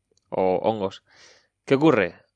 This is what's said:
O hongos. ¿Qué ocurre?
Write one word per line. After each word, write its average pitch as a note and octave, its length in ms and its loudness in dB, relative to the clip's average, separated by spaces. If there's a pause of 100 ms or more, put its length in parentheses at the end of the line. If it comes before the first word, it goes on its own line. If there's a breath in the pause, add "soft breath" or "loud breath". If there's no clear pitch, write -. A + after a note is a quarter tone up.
(300)
O F#2 340 0
hongos. G#2 400 -4 (640 soft breath)
¿Qué C#3 100 0
ocurre? B2+ 400 2 (200)